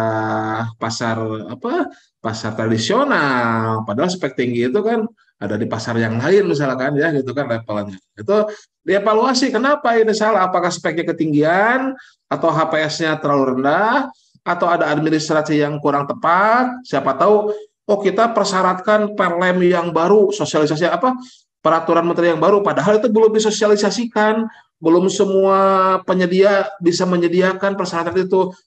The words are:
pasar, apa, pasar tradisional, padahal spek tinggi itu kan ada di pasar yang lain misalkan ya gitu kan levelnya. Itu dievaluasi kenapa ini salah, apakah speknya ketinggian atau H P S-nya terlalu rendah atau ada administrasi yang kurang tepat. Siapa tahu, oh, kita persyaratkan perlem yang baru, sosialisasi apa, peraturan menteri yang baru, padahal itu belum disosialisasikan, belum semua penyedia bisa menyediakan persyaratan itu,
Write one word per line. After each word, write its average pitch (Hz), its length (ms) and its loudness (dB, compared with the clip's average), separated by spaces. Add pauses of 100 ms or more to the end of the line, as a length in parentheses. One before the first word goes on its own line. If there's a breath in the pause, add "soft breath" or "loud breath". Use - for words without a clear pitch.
(800)
pasar, 113 400 -4 (320)
apa, 254 400 -4 (320 loud breath)
pasar 110 320 -6
tradisional, 117 1300 0
padahal 113 240 -2
spek 180 320 -6
tinggi 120 320 -2
itu 208 160 0
kan 226 160 0 (400)
ada 104 160 -4
di 127 80 -4
pasar 117 320 -4
yang 113 240 -2
lain 190 240 2
misalkan 139 480 -2
ya 151 160 0
gitu 127 240 -2
kan 131 160 -4
levelnya. 104 480 -6 (160)
Itu 202 320 0 (400 loud breath)
dievaluasi 220 640 2
kenapa 254 480 0
ini 214 160 2
salah, 214 320 0
apakah 180 240 -2
speknya 170 400 -4
ketinggian 185 800 0 (400 loud breath)
atau 151 240 -2
H 160 160 0
P 156 160 -2
S-nya 156 320 -4
terlalu 135 400 0
rendah 220 560 0 (320 soft breath)
atau 175 240 0
ada 165 240 0
administrasi 151 640 0
yang 147 240 -2
kurang 143 240 0
tepat. 190 640 0 (160)
Siapa 131 320 -2
tahu, 208 320 2 (400 loud breath)
oh, 202 80 2
kita 185 320 0
persyaratkan 202 880 0
perlem 180 560 2
yang 170 160 0
baru, 185 400 4
sosialisasi 156 560 0
apa, 254 320 0 (400 loud breath)
peraturan 165 480 2
menteri 170 240 2
yang 156 80 0
baru, 196 240 4
padahal 202 400 2
itu 240 80 2
belum 214 240 4
disosialisasikan, 214 1120 0 (380 loud breath)
belum 175 240 4
semua 190 480 2 (480)
penyedia 190 720 2
bisa 175 320 0
menyediakan 180 640 0
persyaratan 175 560 -4
itu, 185 240 0 (140 loud breath)